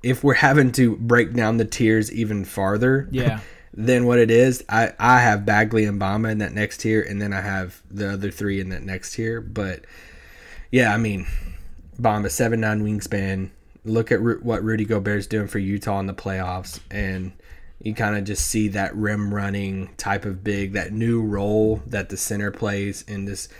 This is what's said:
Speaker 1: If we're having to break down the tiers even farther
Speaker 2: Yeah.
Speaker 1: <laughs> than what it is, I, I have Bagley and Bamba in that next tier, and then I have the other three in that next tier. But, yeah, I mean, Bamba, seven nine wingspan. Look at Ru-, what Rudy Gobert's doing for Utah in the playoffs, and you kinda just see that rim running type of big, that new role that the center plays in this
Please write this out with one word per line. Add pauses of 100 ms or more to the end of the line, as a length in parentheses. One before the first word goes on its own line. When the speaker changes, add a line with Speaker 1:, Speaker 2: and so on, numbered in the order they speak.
Speaker 1:
If
we're
having
to
break
down
the
tiers
even
farther
Speaker 2:
Yeah. (180)
Speaker 1:
<laughs>
than
what
it
is,
I,
I
have
Bagley
and
Bamba
in
that
next
tier,
and
then
I
have (100)
the
other
three
in
that
next
tier.
But, (880)
yeah,
I
mean, (760)
Bamba,
seven
nine
wingspan. (340)
Look
at
Ru-,
what
Rudy
Gobert's
doing
for
Utah
in
the
playoffs, (100)
and (480)
you
kinda
just
see
that
rim
running
type
of
big,
that
new
role
that
the
center
plays
in
this (100)